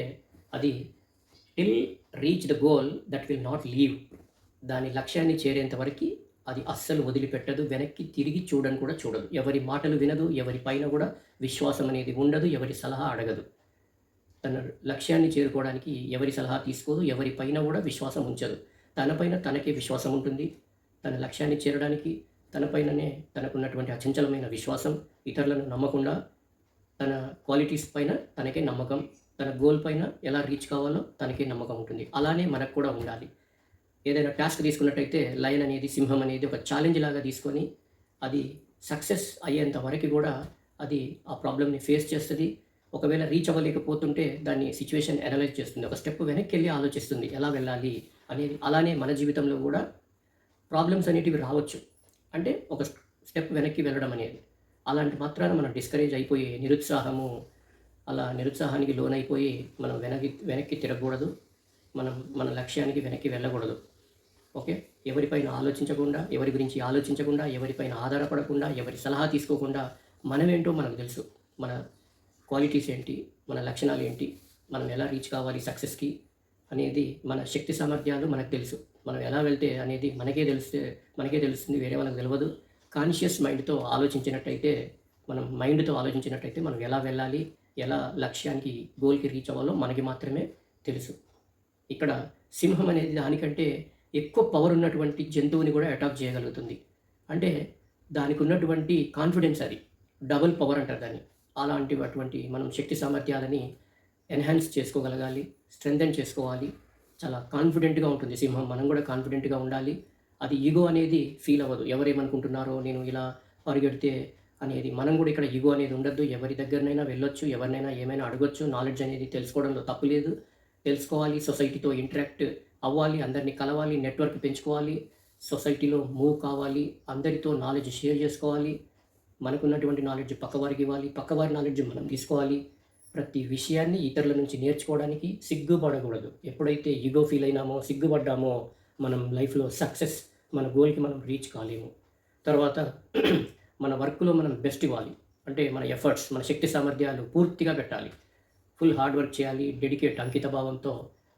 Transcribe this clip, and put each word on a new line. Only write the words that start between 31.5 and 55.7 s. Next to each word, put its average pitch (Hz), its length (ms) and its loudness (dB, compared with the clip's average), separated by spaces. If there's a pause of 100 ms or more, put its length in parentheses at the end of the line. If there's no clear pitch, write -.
ఉంటుంది. 113 400 -8
అలానే 160 300 2
మనకు 135 280 -2
కూడా 139 160 2
ఉండాలి. 117 400 -6 (800)
ఏదైనా 143 220 4
టాస్క్ 156 320 0
తీసుకున్నట్టయితే, 143 760 2
లయన్ 139 260 2
అనేది, 139 240 -2
సింహం 135 340 2
అనేది 131 240 0
ఒక 131 100 -2
ఛాలెంజ్ 160 440 2
లాగా 147 200 2
తీసుకొని, 139 440 -4 (580)
అది 135 220 -2 (380)
సక్సెస్ - 460 -2 (160)
అయ్యేంత 143 340 2
వరకు 139 300 -2
కూడా 151 260 2 (460)
అది 139 400 -4 (100)
ఆ 139 40 -8
ప్రాబ్లమ్ని 139 440 0
ఫేస్ 151 360 2
చేస్తది. 156 440 -2 (360)
ఒకవేళ 156 320 2
రీచ్ 160 240 2
అవ్వలేకపోతుంటే, 151 960 0
దాన్ని 135 300 0
సిచ్యువేషన్ 147 460 0
అనలైజ్ 139 400 0
చేస్తుంది, 123 280 -6
ఒక 120 60 -4
స్టెప్ 151 280 -6
వెనక్కి 165 340 0
వెళ్ళి 170 140 4
ఆలోచిస్తుంది 139 640 -2
ఎలా 143 160 0
వెళ్ళాలి 127 540 -2 (260)
అనేది. 143 340 -4
అలానే 160 320 4
మన 135 160 0
జీవితంలో 143 460 2
కూడా 143 340 0 (800)
ప్రాబ్లమ్స్ 170 380 4
అనేటివి 165 280 4
రావచ్చు. 139 420 -2 (540)
అంటే, 185 380 -2
ఒక 143 120 -2 (420)
స్టెప్ 156 280 -4
వెనక్కి 147 280 0
వెళ్ళడం 135 300 0
అనేది, 117 280 -6 (480)
అలాంటి 147 300 2
మాత్రాన 175 360 0
మనం 147 180 2